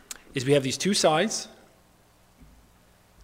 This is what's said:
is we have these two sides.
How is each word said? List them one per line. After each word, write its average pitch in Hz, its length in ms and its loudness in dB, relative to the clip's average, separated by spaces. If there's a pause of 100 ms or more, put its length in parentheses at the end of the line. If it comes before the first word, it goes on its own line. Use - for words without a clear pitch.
(340)
is 131 100 -4
we 135 80 2
have 143 100 4
these 127 140 -4
two 190 160 -2
sides. 185 560 0 (1800)